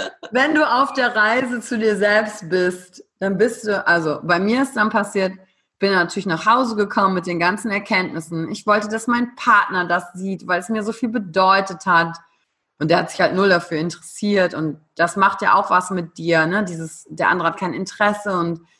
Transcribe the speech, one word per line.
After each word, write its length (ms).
Wenn 240
du 140
auf 240
der 220
Reise 460
zu 160
dir 180
selbst 540
bist, 540
dann 180
bist 280
du, 220
also 360
bei 160
mir 240
ist 120
dann 140
passiert, 440
bin 120
natürlich 340
nach 200
Hause 300
gekommen 380
mit 140
den 120
ganzen 320
Erkenntnissen. 800
Ich 160
wollte, 220
dass 200
mein 280
Partner 500
das 280
sieht, 340
weil 120
es 100
mir 140
so 80
viel 180
bedeutet 760
hat. 320
Und 120
der 80
hat 120
sich 100
halt 140
null 140
dafür 280
interessiert. 760
Und 260
das 200
macht 260
ja 140
auch 140
was 220
mit 260
dir, 280
ne? 180
Dieses, 460
der 200
andere 200
hat 100
kein 140
Interesse 640
und, 240